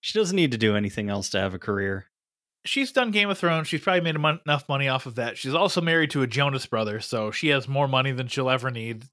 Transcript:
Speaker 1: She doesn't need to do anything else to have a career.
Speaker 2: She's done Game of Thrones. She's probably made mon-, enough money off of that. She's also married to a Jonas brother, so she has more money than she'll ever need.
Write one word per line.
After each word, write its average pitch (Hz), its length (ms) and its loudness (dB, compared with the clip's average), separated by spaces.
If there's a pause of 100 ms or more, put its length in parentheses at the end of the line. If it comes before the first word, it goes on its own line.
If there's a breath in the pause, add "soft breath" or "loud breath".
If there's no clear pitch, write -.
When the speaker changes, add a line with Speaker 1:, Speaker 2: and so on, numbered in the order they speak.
Speaker 1:
She - 160 -2
doesn't 196 180 2
need 160 160 4
to 113 60 -2
do 107 180 4
anything 104 320 -2
else 101 220 -4
to 95 100 0
have 95 140 -2
a 92 40 -8
career. 98 480 -2 (600)
Speaker 2:
She's 269 260 -2
done 247 180 2
Game 202 200 2
of 190 80 -2
Thrones. 160 300 0
She's 151 120 -2
probably 185 220 2
made 160 180 -2
mon-, 151 260 2
enough 147 220 0
money 139 180 0
off 131 200 0
of 120 80 -10
that. 117 240 -4
She's 135 160 -4
also 180 260 2
married 165 300 2
to 147 120 0
a 127 40 4
Jonas 135 400 0
brother, 110 340 -2
so 107 300 -4
she 151 180 -2
has 139 180 2
more 139 220 0
money 131 240 2
than 123 160 -4
she'll 131 220 0
ever 127 200 0
need. 117 420 -8